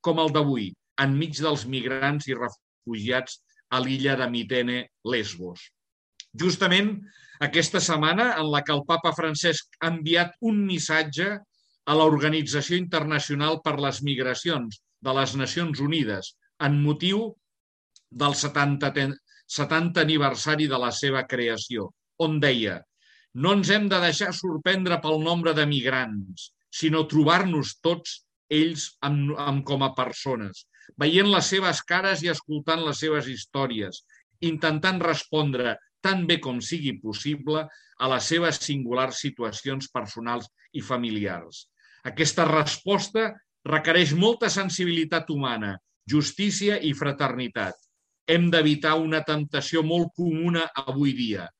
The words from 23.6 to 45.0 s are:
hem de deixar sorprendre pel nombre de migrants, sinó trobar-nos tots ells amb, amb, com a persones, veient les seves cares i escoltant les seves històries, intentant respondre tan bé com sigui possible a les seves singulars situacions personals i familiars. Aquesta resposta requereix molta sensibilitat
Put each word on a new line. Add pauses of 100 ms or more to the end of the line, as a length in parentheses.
hem
de
deixar
sorprendre
pel
nombre
de
migrants, (180)
sinó
trobar-nos
tots (300)
ells
amb,
amb,
com
a
persones, (300)
veient
les
seves
cares
i
escoltant
les
seves
històries, (380)
intentant
respondre (260)
tan
bé
com
sigui
possible (360)
a
les
seves
singulars
situacions
personals (240)
i
familiars. (360)
Aquesta
resposta (340)
requereix
molta
sensibilitat